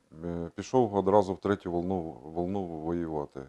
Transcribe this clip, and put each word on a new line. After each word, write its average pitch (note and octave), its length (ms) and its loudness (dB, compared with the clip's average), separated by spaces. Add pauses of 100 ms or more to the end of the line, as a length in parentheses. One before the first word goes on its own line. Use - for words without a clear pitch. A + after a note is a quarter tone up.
(240)
Е, E2+ 300 -6
пішов G#2+ 400 0
одразу G2 400 6
в - 60 -8
третю G2 320 -2
волну, F2 380 0
волну E2+ 540 -4
воювати, D#2+ 840 -4